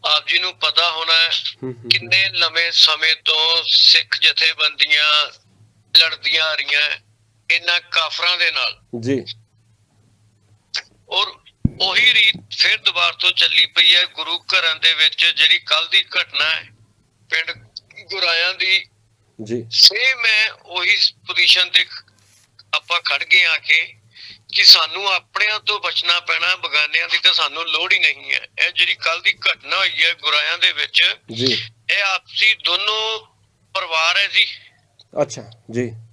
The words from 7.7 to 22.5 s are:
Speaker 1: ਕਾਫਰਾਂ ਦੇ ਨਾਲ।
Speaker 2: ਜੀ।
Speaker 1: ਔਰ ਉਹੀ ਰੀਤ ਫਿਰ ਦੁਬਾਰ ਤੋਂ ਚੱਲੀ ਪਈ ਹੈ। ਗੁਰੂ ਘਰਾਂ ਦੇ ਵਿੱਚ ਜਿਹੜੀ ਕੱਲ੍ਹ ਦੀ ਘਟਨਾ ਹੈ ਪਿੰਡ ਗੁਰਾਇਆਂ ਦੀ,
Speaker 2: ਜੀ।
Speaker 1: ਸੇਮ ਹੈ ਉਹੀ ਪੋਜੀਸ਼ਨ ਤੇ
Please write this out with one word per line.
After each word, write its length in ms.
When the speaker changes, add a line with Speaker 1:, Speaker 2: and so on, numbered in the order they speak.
Speaker 1:
ਕਾਫਰਾਂ 460
ਦੇ 120
ਨਾਲ। 300
Speaker 2:
ਜੀ। 240
Speaker 1:
ਔਰ 180
ਉਹੀ 340
ਰੀਤ 280
ਫਿਰ 200
ਦੁਬਾਰ 340
ਤੋਂ 180
ਚੱਲੀ 360
ਪਈ 280
ਹੈ। 100
ਗੁਰੂ 340
ਘਰਾਂ 380
ਦੇ 180
ਵਿੱਚ 420
ਜਿਹੜੀ 220
ਕੱਲ੍ਹ 300
ਦੀ 160
ਘਟਨਾ 320
ਹੈ 180
ਪਿੰਡ 220
ਗੁਰਾਇਆਂ 440
ਦੀ, 300
Speaker 2:
ਜੀ। 280
Speaker 1:
ਸੇਮ 560
ਹੈ 260
ਉਹੀ 320
ਪੋਜੀਸ਼ਨ 440
ਤੇ 140